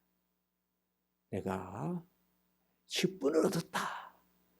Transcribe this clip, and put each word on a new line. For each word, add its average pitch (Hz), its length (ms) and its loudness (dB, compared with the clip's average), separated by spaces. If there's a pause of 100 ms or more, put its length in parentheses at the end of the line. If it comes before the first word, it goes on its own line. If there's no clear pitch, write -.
(1300)
내가 98 720 -4 (840)
직분을 - 580 2
얻었다. - 680 -2 (460)